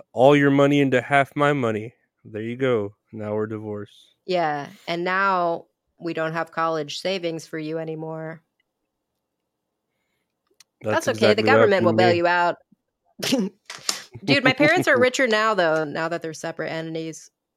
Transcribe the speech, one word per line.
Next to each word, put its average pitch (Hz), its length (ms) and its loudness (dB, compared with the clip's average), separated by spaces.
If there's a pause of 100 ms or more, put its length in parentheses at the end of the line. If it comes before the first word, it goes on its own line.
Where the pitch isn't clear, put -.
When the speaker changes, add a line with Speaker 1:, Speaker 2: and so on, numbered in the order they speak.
(120)
Speaker 1:
all 135 240 6
your 143 140 4
money 143 300 4
into 127 200 2
half 139 360 0
my 147 160 2
money. 113 420 -4 (300)
There 107 180 -10
you 120 140 -8
go. 117 380 -2 (180)
Now 107 220 -8
we're 107 120 -4
divorced. 107 720 -12 (100)
Speaker 2:
Yeah, 156 420 -4 (180)
and 170 180 -6
now 185 640 0 (320)
we 165 160 -8
don't 160 180 -4
have 165 200 -6
college 160 480 -4
savings 170 460 -6
for 160 120 -12
you 156 200 -8
anymore. 160 600 -10 (2500)
Speaker 1:
That's - 120 -2
Speaker 2:
That's 330 140 -2
okay. 220 260 4
The 220 80 2
Speaker 1:
exactly - 60 -2
what 254 40 6
Speaker 2:
government 196 320 4
will 170 80 4
Speaker 1:
happened 165 60 2
to 180 60 4
Speaker 2:
bail 180 80 6
Speaker 1:
me. 175 40 2
Speaker 2:
you 170 100 0
out. 175 300 2 (640)
<laughs> 220 300 -2 (720)
Dude, 262 200 2
my 262 100 6
parents 320 340 2
are 285 80 4
Speaker 1:
<laughs> - 20 2
Speaker 2:
richer 254 280 2
now, 220 280 2
though, 160 300 2
now 160 240 -4
that 170 140 -6
they're 160 120 -10
separate 160 360 -8
entities. 160 600 -10 (260)